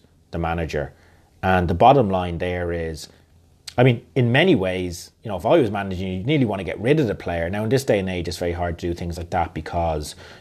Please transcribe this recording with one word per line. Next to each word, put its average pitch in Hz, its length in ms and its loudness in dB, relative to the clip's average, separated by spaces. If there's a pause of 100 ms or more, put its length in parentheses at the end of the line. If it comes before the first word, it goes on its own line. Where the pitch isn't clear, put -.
(320)
the 85 80 -6
manager. 80 520 -2 (520)
And 92 240 4
the 90 80 0
bottom 120 340 6
line 90 300 -2
there 87 320 -4
is, 80 380 -8 (680)
I 120 60 4
mean, 123 320 4
in 120 180 2
many 165 220 4
ways, 92 560 -2 (140)
you 113 60 -10
know, 98 60 -6
if 90 120 -4
I 160 100 6
was 117 140 2
managing, 95 420 -4
you'd 95 140 -6
nearly 143 180 2
want 101 140 -2
to 92 40 -6
get 85 160 -8
rid 139 200 2
of 127 80 2
the 95 80 -2
player. 85 340 -4
Now, 104 140 -4
in 110 60 -2
this 127 140 2
day 113 140 2
and 95 100 -2
age, 90 200 -4
it's 85 100 -8
very 87 140 -2
hard 87 260 -4
to 90 100 -6
do 85 60 -2
things 85 240 -8
like 85 140 -10
that 85 240 -2
because 80 580 -4 (280)